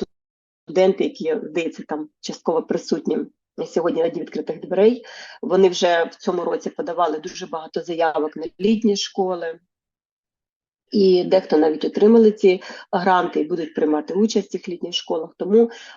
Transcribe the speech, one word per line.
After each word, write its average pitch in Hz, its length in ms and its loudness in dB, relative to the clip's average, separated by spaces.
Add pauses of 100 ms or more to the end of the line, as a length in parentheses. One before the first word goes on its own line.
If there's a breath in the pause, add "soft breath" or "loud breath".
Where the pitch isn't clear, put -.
(640)
студенти, 185 380 2
які, 156 400 -4
здається, 160 440 -6
там 151 220 -8 (120)
частково - 420 -4
присутні 165 540 -4 (480)
сьогодні 165 360 -2
на 165 80 0
Дні 160 120 -8
відкритих 156 380 -8
дверей, 196 460 2 (360 loud breath)
вони 185 280 4
вже 175 340 2
в - 120 -6
цьому 175 280 -4
році 165 260 -4
подавали 170 500 -4
дуже 180 260 -12
багато 160 360 -10
заявок 160 540 -2
на 160 100 -10 (140)
літні 214 380 2
школи. 170 640 -6 (1300)
І 185 320 4
дехто 175 340 2
навіть 156 280 2
отримали 214 460 6
ці 190 300 2 (300 loud breath)
гранти 175 480 0
і 151 40 -2
будуть 165 300 -6
приймати 151 400 -2
участь 208 340 0
в - 40 -14
цих 185 180 -10
літніх 175 240 -10
школах. 165 440 -6
Тому 226 340 2 (260 loud breath)